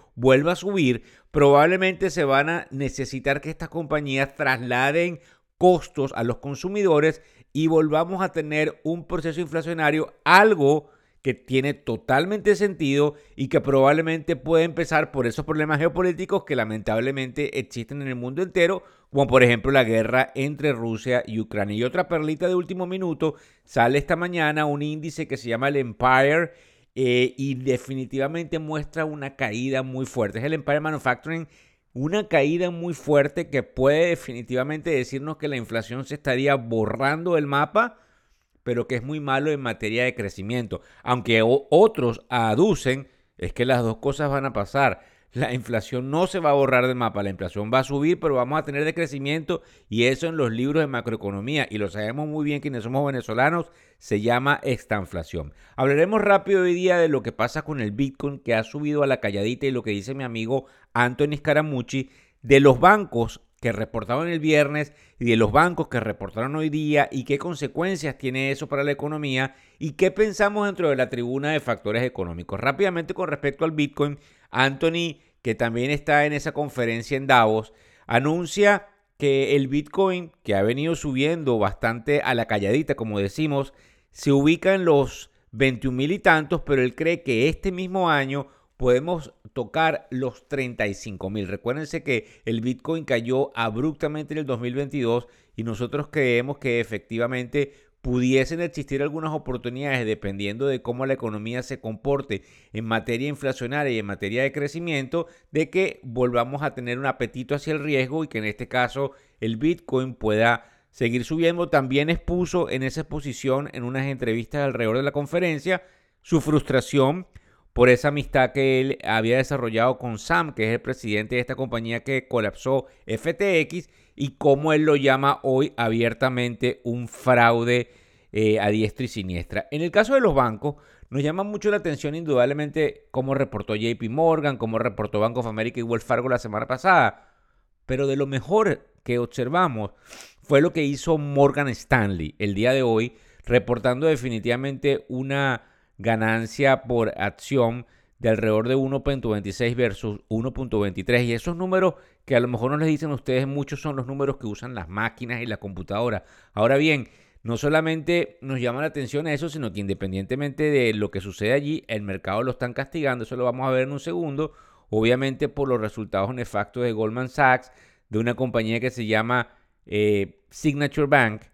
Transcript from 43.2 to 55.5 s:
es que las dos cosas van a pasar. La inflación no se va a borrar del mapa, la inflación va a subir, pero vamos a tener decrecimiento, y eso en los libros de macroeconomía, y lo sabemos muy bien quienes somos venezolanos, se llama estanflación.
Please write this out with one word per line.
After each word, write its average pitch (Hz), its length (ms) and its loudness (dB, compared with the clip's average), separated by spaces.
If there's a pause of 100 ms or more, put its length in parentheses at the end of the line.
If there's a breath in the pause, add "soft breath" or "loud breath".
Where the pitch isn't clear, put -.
es - 160 -6
que 123 100 -2
las 123 180 2
dos 110 160 -2
cosas 139 320 -2
van 139 160 -2
a 131 60 -6
pasar. 107 480 0 (320 soft breath)
La 123 220 -4
inflación 123 580 -4
no 170 160 2
se 185 120 -6
va 156 100 2
a 143 40 4
borrar 131 320 4
del 127 100 0
mapa, 104 280 -2
la 98 60 -4
inflación 98 420 -6
va 131 80 4
a 131 60 2
subir, 143 340 0
pero 151 160 0
vamos 127 240 0
a - 40 -2
tener 143 200 -4
decrecimiento, 156 800 -4 (260 soft breath)
y 117 180 2
eso 160 220 2
en 165 80 -6
los 131 160 0
libros 139 300 0
de 151 60 0
macroeconomía, 117 800 -4
y 107 80 -6
lo 101 120 -2
sabemos 110 380 -6
muy 151 160 -4
bien 147 160 -2
quienes 123 240 -6
somos 131 220 -2
venezolanos, 139 640 -2 (280 soft breath)
se - 200 -2
llama 123 440 2
estanflación. 90 920 -6 (220 soft breath)